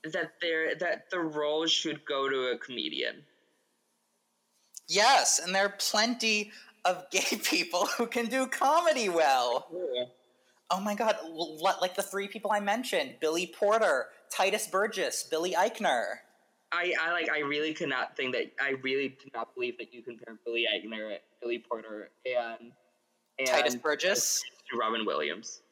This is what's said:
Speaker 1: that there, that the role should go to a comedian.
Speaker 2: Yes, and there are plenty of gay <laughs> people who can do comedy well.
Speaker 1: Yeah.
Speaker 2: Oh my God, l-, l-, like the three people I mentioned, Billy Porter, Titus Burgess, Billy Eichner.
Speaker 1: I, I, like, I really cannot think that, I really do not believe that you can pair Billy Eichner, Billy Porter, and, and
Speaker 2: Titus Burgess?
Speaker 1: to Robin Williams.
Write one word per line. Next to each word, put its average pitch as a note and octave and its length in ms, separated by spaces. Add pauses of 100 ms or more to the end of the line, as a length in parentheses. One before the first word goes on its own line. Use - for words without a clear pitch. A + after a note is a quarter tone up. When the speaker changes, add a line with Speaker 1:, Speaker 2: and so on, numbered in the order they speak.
Speaker 1:
that D#3+ 360
there, E3 360
that F3 340
the F3+ 100
role D3+ 460
should D3+ 380
go C#3 240
to C3 200
a A#2+ 100
comedian. C2+ 640 (1700)
Speaker 2:
Yes, G3+ 560
and F3+ 100
there G3 120
are G3 120
plenty G#3+ 760 (320)
of F3+ 260
gay F#3+ 260
<laughs> G3+ 80
people F3+ 420 (100)
who A#3 100
can A#3+ 200
do C4 200
comedy C#4+ 640
well. C3+ 640
Speaker 1:
Yeah. C#3+ 320 (680)
Speaker 2:
Oh F#3+ 80
my G#3 140
God, A3 280
l-, D#3+ 420
l-, F#3+ 160
like F3+ 160
the G3 60
three G3 260
people G#3 240
I G#3 80
mentioned, G3+ 600
Billy E3 260
Porter, G3+ 600 (240)
Titus G3 360
Burgess, F#3+ 580
Billy E3+ 280
Eichner. D#3+ 600 (580)
Speaker 1:
I, F3 280
I, E3 100
like, E3+ 180
I D3+ 120
really D3 340
cannot C#3 420
think B2+ 180
that, - 260
I C3+ 220
really C3+ 260
do C3+ 260
not A#2 220
believe B2 220
that A2+ 140
you A#2+ 100
can A#2 160
pair A2+ 260
Billy A#2 280
Eichner, G#2+ 440 (240)
Billy A#2 280
Porter, A2 420 (140)
and, A#2 460 (720)
and C3 80
Speaker 2:
Titus C3+ 260
Burgess? D#3 680 (300)
Speaker 1:
to A#2+ 80
Robin A2+ 260
Williams. D#2+ 680